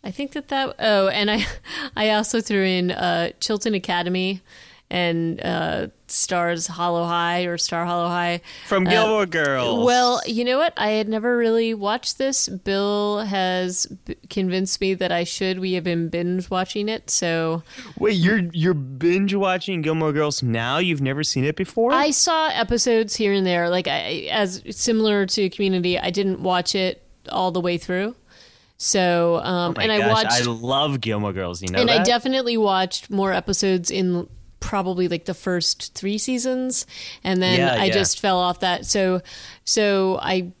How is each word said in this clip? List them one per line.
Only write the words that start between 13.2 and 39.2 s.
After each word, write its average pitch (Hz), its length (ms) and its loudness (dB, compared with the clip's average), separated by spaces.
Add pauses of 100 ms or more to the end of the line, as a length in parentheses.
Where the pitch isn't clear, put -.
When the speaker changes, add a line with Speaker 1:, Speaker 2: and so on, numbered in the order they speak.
Speaker 1:
has 185 680 -2
b-, - 280 -12 (140)
convinced 185 520 -2
me 190 120 2
that 180 180 -2
I 175 120 0
should. 185 340 -4
We 185 160 -2
have 175 100 -2
been 170 260 0
binge 175 420 -2
watching 196 380 -2
it, - 200 -6
so 165 540 0 (340)
Speaker 2:
Wait, 214 200 2
you're, 185 240 4 (120)
you're 170 220 2
binge 170 580 0
watching 185 480 0
Gilmore 156 320 2
Girls 147 300 0
now? 120 340 0
You've 165 240 2
never 139 220 0
seen 135 220 0
it 156 100 0
before? 233 380 0
Speaker 1:
I 294 180 4
saw 320 380 2
episodes 226 680 0
here 202 180 2
and 190 140 2
there. 175 220 2
Like, 180 180 0
I, 139 420 -4
as 185 400 -2
similar 220 580 2
to 190 220 0
Community, 180 480 0
I - 140 -2
didn't 190 300 0
watch 180 340 0
it 185 260 -2 (280)
all 185 220 0
the 180 100 -2
way 175 180 0
through. 190 360 -4 (600)
So, 175 680 2
um, 175 280 0
Speaker 2:
Oh - 60 -2
my - 60 0
Speaker 1:
and 220 80 2
I 208 80 2
Speaker 2:
gosh, 117 120 4 (140)
Speaker 1:
watched 120 220 2
Speaker 2:
I 120 40 -2
love 131 500 0
Gilmore 104 320 -2
Girls, 90 300 -6
you 92 60 -2
know 90 100 0
Speaker 1:
and 240 100 4
I - 100 4
Speaker 2:
that? - 60 2
Speaker 1:
definitely 240 520 0
watched 190 520 0
more 190 240 0
episodes 185 560 0
in 180 380 0 (320)
probably, 185 500 -2
like, 170 160 -4
the 185 80 -4
first - 600 -2
three 202 240 -4
seasons, 254 680 -2 (380)
and 185 180 0
then 185 180 4
Speaker 2:
Yeah, 127 220 2
Speaker 1:
I 196 40 4
Speaker 2:
yeah. 185 80 2
Speaker 1:
just 196 280 2
fell 185 180 2
off 180 220 0
that. 180 240 -2
So, 185 360 0 (440)